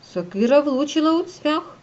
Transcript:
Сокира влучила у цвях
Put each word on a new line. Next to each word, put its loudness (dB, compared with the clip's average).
Сокира 2
влучила 0
у 0
цвях -6